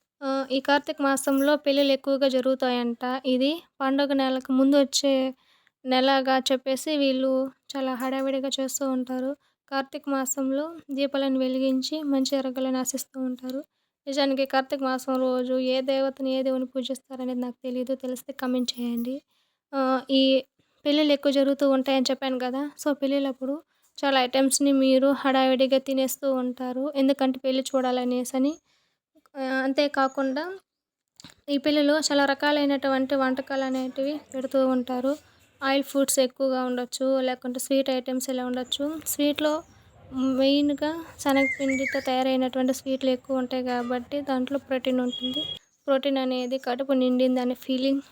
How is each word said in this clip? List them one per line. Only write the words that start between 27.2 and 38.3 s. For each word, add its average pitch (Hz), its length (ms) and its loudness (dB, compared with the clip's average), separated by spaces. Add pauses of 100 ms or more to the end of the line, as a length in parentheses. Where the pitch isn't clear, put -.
పెళ్ళి 262 240 -2
చూడాలనేసని. 254 960 0 (800)
ఆ, 277 40 -10
అంతేకాకుండా 269 1120 0 (960)
ఈ 285 100 0
పెళ్ళిలో 294 400 4
చాలా 285 260 2
రకాలైనటువంటి 277 920 0
వంటకాలు 269 500 -2
అనేటివి 262 560 -4 (140)
పెడుతూ 262 340 0
ఉంటారు. 254 480 0 (460)
ఆయిల్ 269 220 2
ఫుడ్స్ 277 340 0
ఎక్కువగా 254 460 0
ఉండొచ్చు, 254 560 -2
లేకుంటే 254 400 -4
స్వీట్ 269 300 0
ఐటమ్స్ 254 400 -2